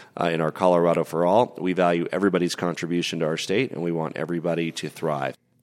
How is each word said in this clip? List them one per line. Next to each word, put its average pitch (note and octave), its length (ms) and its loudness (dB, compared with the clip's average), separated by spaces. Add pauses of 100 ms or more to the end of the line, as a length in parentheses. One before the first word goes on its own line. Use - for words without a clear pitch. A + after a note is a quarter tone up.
(200)
uh, - 60 0
in E2 160 0
our D#2 100 0
Colorado E2+ 520 4
for E2 220 0
All. A2 340 4
We F#2 140 -2
value F2 380 2
everybody's F2+ 440 2
contribution E2+ 640 -2
to E2 60 0
our D#2+ 120 0
state, A2+ 340 -2
and E2 120 -6
we E2+ 80 -2
want D#2+ 260 -4
everybody E2 540 -2
to - 180 -10
thrive. C#2 460 -4 (280)